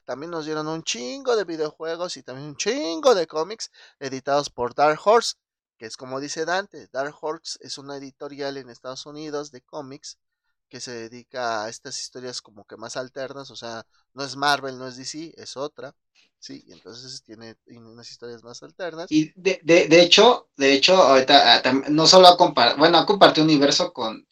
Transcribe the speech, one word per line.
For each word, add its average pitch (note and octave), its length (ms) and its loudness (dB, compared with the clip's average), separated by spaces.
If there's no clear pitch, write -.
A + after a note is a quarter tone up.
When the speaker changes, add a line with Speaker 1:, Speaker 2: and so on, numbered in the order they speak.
Speaker 1:
También C#3 260 -12
nos D#3+ 160 -8
dieron D#3 220 -6
un D#3+ 160 -8
chingo B3 520 -6
de G3+ 80 -2
videojuegos E3 720 -8
y C3 60 -20
también C3+ 260 -14
un D3 80 -16
chingo D4 580 0
de E3+ 120 -2
cómics E3+ 440 -8
editados C#3 520 -4
por A#2+ 240 -8
Dark D3+ 300 2
Horse, A3+ 320 2
que A2+ 80 -16
es A2+ 100 -16
como C3 240 -12
dice D3 240 -8
Dante, E3 480 -6
Dark C#3 280 -6
Horse D#3 420 -10
es - 160 -14
una C#3 180 -14
editorial C#3 640 -12
en B2 120 -18
Estados B2+ 360 -16
Unidos D3 440 -12
de B2+ 120 -20
cómics C3+ 560 -18
que B2 120 -18
se B2+ 120 -14
dedica A#2 720 -8
a A2+ 40 -10
estas - 320 -14
historias B2+ 400 -12
como G#2 260 -20
que G#2 100 -20
más A2+ 200 -14
alternas, C3 540 -14
o A2 60 -20
sea, A2+ 300 -16
no C3+ 100 -10
es C3 120 -12
Marvel, C#3 420 -2
no C3 80 -12
es B2 100 -14
D C3 80 -16
C, D3+ 320 -14
es - 200 -16
otra, C#3 380 -12
sí, - 280 -20
y - 60 -20
entonces A#2 520 -20
tiene, A2+ 320 -20
tiene A#2 220 -20
unas A#2 220 -20
historias A#2 340 -18
más A#2 180 -20
alternas. D#3+ 540 -6
Speaker 2:
Y D#3 240 0
de, F#3 240 -2
de, E3 240 4
de E3 140 8
hecho, G#3 540 4
de C#3 160 4
hecho, C#3 220 4
ahorita, C3+ 600 6
ah, - 80 0
tam-, C3+ 260 0
no D#3 180 2
solo F#3 220 10
ha F3 100 8
compar-, C#3+ 400 2
bueno, E3 200 6
ha D3+ 80 0
compartido E3 380 4
universo D3 480 2
con, A2 400 -10